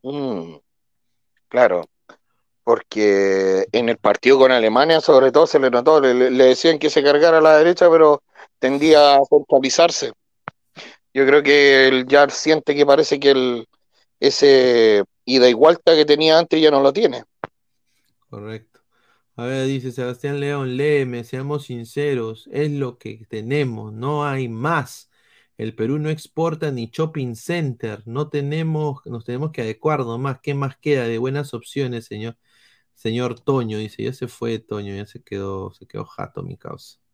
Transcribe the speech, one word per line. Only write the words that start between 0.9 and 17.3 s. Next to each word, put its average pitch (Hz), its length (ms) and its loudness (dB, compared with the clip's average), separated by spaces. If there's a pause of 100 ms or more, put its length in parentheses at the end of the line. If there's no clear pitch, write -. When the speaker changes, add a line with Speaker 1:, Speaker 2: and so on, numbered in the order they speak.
Speaker 1:
claro, 101 340 0 (800)
porque 98 1080 0
en 117 160 -2
el 113 80 -4
partido 120 400 2
con 131 160 6
Alemania, 127 480 2
sobre 135 320 4
todo, 156 140 4
se 160 120 0
le 131 100 2
notó, 135 300 2
le, 131 140 2
le, 127 180 2
le 127 140 4
decían 127 340 2
que 151 100 -2
se 143 140 0
cargara 156 360 4
a - 20 4
la 156 160 6
derecha, 175 320 4
pero 156 340 4 (340)
tendía 143 580 4
a 139 140 6
centralizarse. 143 840 0 (1000)
Yo 135 120 2
creo 143 180 4
que 139 460 6
él 131 180 0
ya 143 220 4
siente 156 440 -2
que 143 120 2
parece 143 340 2
que 139 120 4
el, 123 360 0 (500)
ese 123 840 4 (220)
ida 123 240 4
y 120 40 2
vuelta 165 400 2
que 151 120 4
tenía 156 340 2
antes 165 220 0
ya 151 100 6
no 139 100 2
lo 139 120 2
tiene. 131 320 -2 (1040)